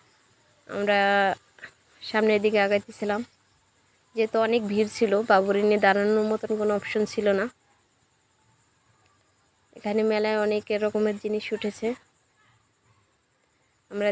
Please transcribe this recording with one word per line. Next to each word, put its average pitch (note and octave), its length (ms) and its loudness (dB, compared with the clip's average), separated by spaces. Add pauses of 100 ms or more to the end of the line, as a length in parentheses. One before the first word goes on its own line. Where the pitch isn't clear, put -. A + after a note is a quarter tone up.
(760)
আমরা G3+ 240 2 (1000)
সামনের A3 440 0
দিকে G#3+ 200 2
আগাইতেছিলাম, G#3 560 -2 (920)
যেহেতু A3 220 -2 (100)
অনেক A#3 140 2 (100)
ভিড় G#3 260 0
ছিল, G#3+ 140 0 (180)
বাবুরে G3+ 400 4
নিয়ে G#3 160 2
দাঁড়ানোর G#3 460 2
মতন A3 280 -4
কোনো G#3+ 200 0
অপশন G#3+ 240 -4 (100)
ছিল G#3 140 -2 (120)
না। G3+ 60 -2 (2250)
এখানে G#3 240 -2 (100)
মেলায় G#3+ 340 0
অনেক G#3 180 0 (220)
রকমের G#3+ 380 0
জিনিস G#3+ 220 -4 (100)
উঠেছে, G#3 320 -6 (2000)
আমরা G3+ 200 -2